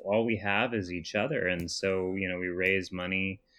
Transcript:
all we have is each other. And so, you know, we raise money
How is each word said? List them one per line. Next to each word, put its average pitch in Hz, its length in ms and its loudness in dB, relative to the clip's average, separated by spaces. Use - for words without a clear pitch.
all 107 220 4
we 113 120 2
have 104 360 2
is 95 200 -2
each 87 220 -8
other. 110 340 0
And 87 220 0
so, 95 440 0
you 95 140 -2
know, 90 100 -4
we 90 100 -2
raise 92 420 2
money 95 500 -2